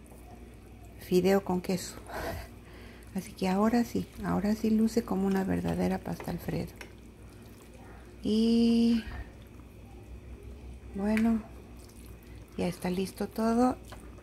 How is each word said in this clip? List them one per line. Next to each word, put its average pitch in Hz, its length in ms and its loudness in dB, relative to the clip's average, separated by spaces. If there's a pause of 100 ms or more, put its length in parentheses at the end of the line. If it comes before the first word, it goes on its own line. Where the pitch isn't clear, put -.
(1000)
fideo 190 420 6
con 180 160 0
queso. - 360 -2 (1200)
Así 185 180 -6
que 190 160 0
ahora 220 340 4
sí, 190 240 -4 (160)
ahora 185 320 2
sí 220 140 0
luce 220 340 4
como 196 240 0
una 190 160 2
verdadera 180 540 0
pasta - 340 -6
Alfredo. 170 400 -4 (1500)
Y 233 800 6 (1900)
bueno, 220 460 4 (1120)
ya 185 120 0
está 180 240 -2
listo 190 360 -2
todo, 233 500 4 (460)